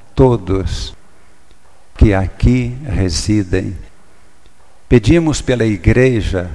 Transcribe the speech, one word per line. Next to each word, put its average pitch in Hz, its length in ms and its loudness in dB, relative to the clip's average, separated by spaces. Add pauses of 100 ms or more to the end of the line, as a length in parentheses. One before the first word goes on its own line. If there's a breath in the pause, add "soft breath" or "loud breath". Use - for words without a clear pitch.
(140)
todos 95 800 0 (1000)
que 107 160 4
aqui 120 720 -2
residem. 95 920 -2 (1120)
Pedimos 151 540 2
pela 120 240 0
Igreja 104 920 0